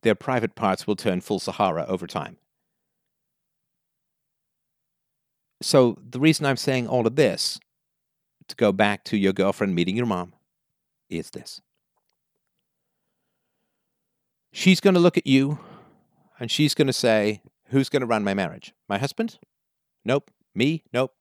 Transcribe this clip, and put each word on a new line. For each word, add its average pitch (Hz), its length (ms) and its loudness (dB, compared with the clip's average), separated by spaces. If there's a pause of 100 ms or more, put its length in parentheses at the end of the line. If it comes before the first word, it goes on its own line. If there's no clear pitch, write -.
their 110 120 2
private 117 400 -4
parts 95 320 -2
will 104 100 0
turn 90 240 -2
full 98 200 -6
Sahara 92 480 -2
over 92 180 -4
time. 87 300 -10 (3250)
So 123 380 4
the 120 200 -10
reason 151 260 2
I'm 135 100 0
saying 127 300 -2
all 123 200 0
of 120 100 -2
this, 127 420 0 (920)
to - 80 -18
go 107 140 4
back 101 340 0
to - 120 -4
your 98 160 2
girlfriend 98 420 0
meeting 87 220 -2
your 120 100 -2
mom, 90 280 -6 (760)
is 82 220 -10
this. - 300 -18 (3000)
She's 185 280 4
gonna 185 200 4
look 170 180 4
at - 80 -6
you, 139 320 2 (800)
and 117 120 -8
she's 151 240 0
gonna 139 180 2
say, 107 500 0 (280)
"Who's 135 180 2
gonna 127 180 -2
run 113 160 0
my 101 120 0
marriage? 90 400 -6 (140)
My 101 100 -2
husband? 226 400 -6 (680)
Nope. 131 260 -2 (240)
Me? 147 380 -2
Nope. 127 280 -2